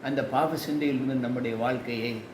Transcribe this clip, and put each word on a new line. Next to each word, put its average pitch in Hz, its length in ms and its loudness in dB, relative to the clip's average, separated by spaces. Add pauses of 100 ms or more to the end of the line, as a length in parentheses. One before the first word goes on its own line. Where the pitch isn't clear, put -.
அந்த 135 220 0
பாவ 151 320 2
சிந்தையிலிருந்து 143 580 0
நம்முடைய 120 420 0
வாழ்க்கையை 117 600 0 (180)